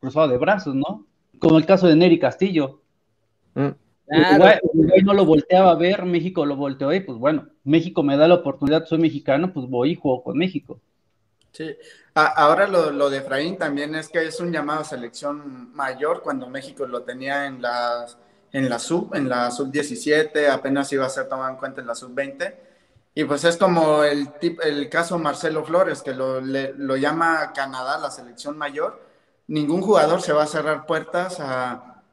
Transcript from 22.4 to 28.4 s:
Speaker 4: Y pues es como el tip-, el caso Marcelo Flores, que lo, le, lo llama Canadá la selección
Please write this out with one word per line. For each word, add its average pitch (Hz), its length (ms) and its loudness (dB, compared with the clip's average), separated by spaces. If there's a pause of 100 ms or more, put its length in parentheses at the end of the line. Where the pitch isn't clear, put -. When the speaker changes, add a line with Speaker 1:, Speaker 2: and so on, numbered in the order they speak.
Speaker 4:
Y 156 60 -2
pues 143 220 -4
es 170 120 4
como 160 460 4
el 143 280 0 (100)
tip-, 170 240 -4
el 147 240 -4
caso 170 320 -2
Marcelo 156 440 -4
Flores, 160 380 0
que 139 100 -8
lo, 131 280 -4
le, 135 360 -4
lo 135 200 -4
llama 156 580 0
Canadá 135 440 -6
la 143 120 -8
selección 131 480 -14